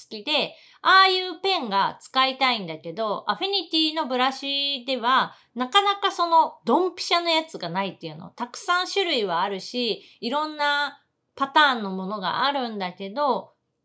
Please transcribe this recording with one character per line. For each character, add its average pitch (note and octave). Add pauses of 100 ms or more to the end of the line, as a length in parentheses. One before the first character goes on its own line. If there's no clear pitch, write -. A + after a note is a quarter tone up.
き G#3+
で、 F#4 (260)
あ F#4+
あ -
い F#4
う F#4
ペ F#4+
ン A#3+
が F#3+
使 C4
い C4
た C4
い A3+
ん F#3
だ D#3+
け E3+
ど、 G3+
ア G#3
フ F4+
ィ G4
ニ F#4+
テ D#4+
ィ D#4
の D#4+
ブ B3+
ラ C4
シ C#4
で C4
は、 A3+ (200)
な B3+
か G4+
な G4+
か G4+
そ F4+
の、 D#4+ (100)
ド E4+
ン E4+
ピ -
シ -
ャ F4
の F4
や D#4+
つ -
が F3
な F#3+
い F#3
っ F#3+
て -
い D#3+
う D3+
の。 E3
た A#3+
く -
さ F4
ん F4+
種 G4
類 C4+
は E3+
あ G3
る G3
し、 A#3+ (160)
い A#3
ろ D4
ん D4+
な D4 (320)
パ C#4
タ D#4
ー C4
ン G#3+
の G3
も F#3+
の G#3
が F#3
あ C#4+
る C4
ん G#3+
だ F3+
け G3
ど、 A#3+ (320)